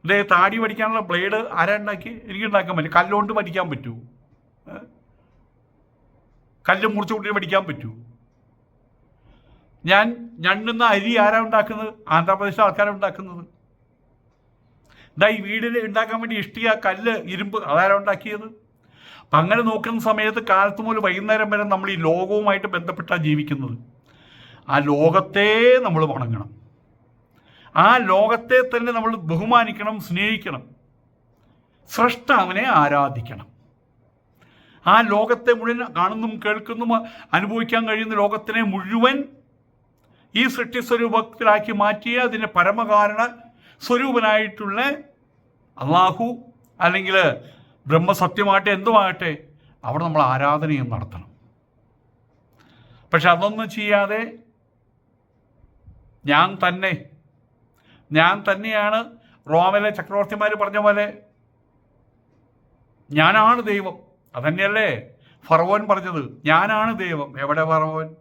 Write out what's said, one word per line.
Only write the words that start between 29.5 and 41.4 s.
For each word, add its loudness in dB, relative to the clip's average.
സ്നേഹിക്കണം, -4
സ്രഷ്ടാവിനെ 0
ആരാധിക്കണം. 0
ആ 6
ലോകത്തെ 0
മുഴുവൻ -4
കാണുന്നും -2
കേൾക്കുന്നും -4
അനുഭവിക്കാൻ -2
കഴിയുന്ന -4
ലോകത്തിനെ -2
മുഴുവൻ 0
ഈ 4
സൃഷ്ടി -6
സ്വരൂപത്തിലാക്കി 2